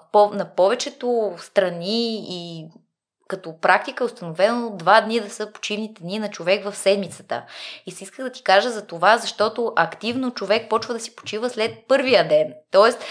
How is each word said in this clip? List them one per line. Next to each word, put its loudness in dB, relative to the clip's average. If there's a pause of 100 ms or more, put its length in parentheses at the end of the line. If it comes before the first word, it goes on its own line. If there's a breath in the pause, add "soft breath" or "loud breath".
(120)
по-, 6
на -6
повечето 0
страни -2
и -10 (640)
като -12
практика 2
е -2
установено -2
два 6
дни -2
да -10
са -10
почивните -10
дни -8
на -6
човек -2
в -8
седмицата. -2 (440 loud breath)
И -10
си -16
исках -14
да -8
ти -18
кажа 4
за -10
това, 4
защото -2
активно -2
човек -2
почва -2
да -8
си -14
почива -6
след -4 (160)
първия 4
ден. 2 (160)
Тоест, 6